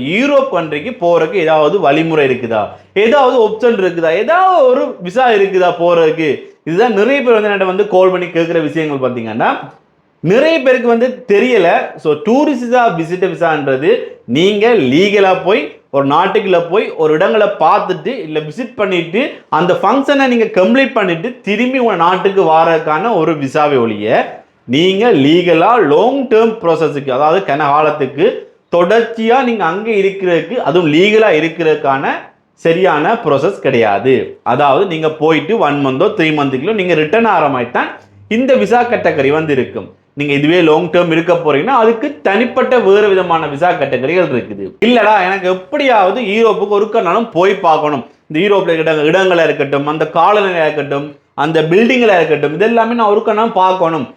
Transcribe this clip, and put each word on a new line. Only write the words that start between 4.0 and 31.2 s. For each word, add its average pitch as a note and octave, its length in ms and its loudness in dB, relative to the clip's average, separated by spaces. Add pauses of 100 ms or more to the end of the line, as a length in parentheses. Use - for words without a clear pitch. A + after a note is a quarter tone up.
ஏதாவது F4 480 2
ஒரு C4+ 140 2 (240)
விசா A#3+ 200 0 (120)
இருக்குதா F#3 320 2 (100)
போறதுக்கு? D#3+ 500 0 (380)
இதுதான் G3+ 320 0
நிறைய C4+ 200 2
பேர் A#3 160 2
வந்து G#3 140 0
என்கிட்ட F#3+ 220 -2
வந்து G3 220 -2
கால் F#3 200 4
பண்ணி F3 220 -4
கேட்குற E3+ 320 0
விஷயங்கள் D3 360 -4
பார்த்தீங்கன்னா, A#2 460 -4 (840)
நிறைய D4+ 300 2
பேருக்கு A#3+ 320 2
வந்து A#3+ 160 0 (240)
தெரியல. A3 340 2 (360)
So, D#3+ 40 0 (200)
டூரிஸ்ட் B3+ 400 0
விசா, A#3+ 180 2 (140)
விசிட் F3+ 340 -4
விசான்றது D3+ 560 -2 (480)
நீங்க G#3 360 2 (200)
லீகலா F#3+ 400 2 (140)
போய் C4 140 0 (340)
ஒரு C#3 180 0
நாட்டுக்குள்ள F#3+ 440 0 (140)
போய் A3+ 160 0 (140)
ஒரு D#3 160 2
இடங்களை G#3 280 2 (200)
பார்த்துட்டு F3+ 460 -2 (120)
இல்ல D#3 140 -6 (100)
விசிட் A3 320 -10
பண்ணிட்டு F3+ 400 -2 (380)
அந்த F3 240 2
ஃபங்க்ஷனை C4+ 500 2
நீங்க A3+ 140 2 (120)
கம்ப்ளீட் A#3 400 2
பண்ணிட்டு F3+ 300 -2 (180)
திரும்பி B3 380 -2
உங்க F#3 240 0
நாட்டுக்கு F#3+ 360 0 (100)
வாரதுக்கான D#3+ 680 0
ஒரு D#3+ 120 0 (120)
விசாவை D3 400 0
ஒழிய, A2+ 420 -2 (480)
நீங்க F#3+ 360 2 (140)
லீகலா E3+ 440 2 (220)
லாங் A3+ 280 2 (120)
டேர்ம் A3+ 220 2 (100)
ப்ராசஸுக்கு, D3 540 -2
அதாவது D#3 220 0 (120)
கன D3 240 -2
காலத்துக்கு C#3+ 500 0 (500)
தொடர்ச்சியா A3 600 0 (100)
நீங்க A3 160 -2 (100)
அங்க A3 160 -6 (120)
இருக்கிறதுக்கு, F#3+ 560 -2 (120)
அதுவும் E3 260 2
லீகலா G#3 440 4